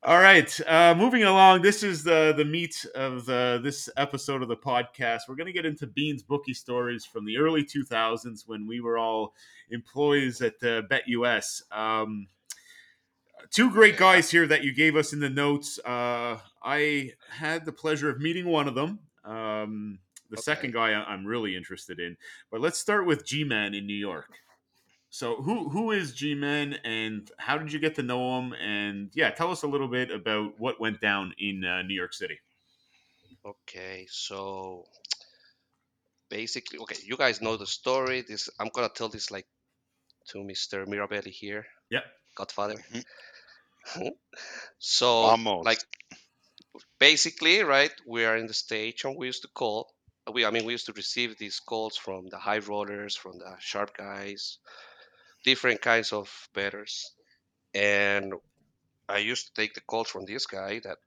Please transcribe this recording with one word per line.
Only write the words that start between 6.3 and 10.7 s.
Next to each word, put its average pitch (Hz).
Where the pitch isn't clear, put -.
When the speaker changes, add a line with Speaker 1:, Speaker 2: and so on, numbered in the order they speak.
Speaker 1:
stories 123
from 107
the 110
early 156
two 143
thousands 113
when 107
we 120
were 117
all 110
employees 135
at, 113
uh, 117